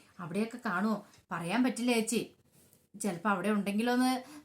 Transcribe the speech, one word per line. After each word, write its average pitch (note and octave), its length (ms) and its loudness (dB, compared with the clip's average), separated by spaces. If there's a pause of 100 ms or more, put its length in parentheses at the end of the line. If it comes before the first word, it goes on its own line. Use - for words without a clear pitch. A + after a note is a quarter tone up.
(200)
അവിടെയൊക്കെ G3+ 440 -4
കാണുമോ? G#3 320 2 (340)
പറയാൻ F3 320 0
പറ്റില്ല B3 300 2
ചേച്ചി, A3+ 280 2 (760)
ചിലപ്പോ F#3+ 360 -2
അവിടെ G3 200 2
ഉണ്ടെങ്കിലോ" G#3 440 2
എന്ന് B3+ 180 4 (320)